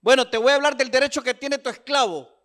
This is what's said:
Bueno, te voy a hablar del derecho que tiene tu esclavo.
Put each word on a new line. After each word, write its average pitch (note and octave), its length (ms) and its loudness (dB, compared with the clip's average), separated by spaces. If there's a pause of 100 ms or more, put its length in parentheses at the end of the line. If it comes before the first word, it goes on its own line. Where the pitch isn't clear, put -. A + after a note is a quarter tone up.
Bueno, B3 260 4
te A3+ 120 -4
voy B3 120 4
a C#4+ 40 4
hablar C#4+ 200 0
del B3+ 140 -4
derecho C4 320 -2
que B3 140 -4
tiene C#4 240 -6
tu B3+ 100 -8
esclavo. A3+ 580 -4 (180)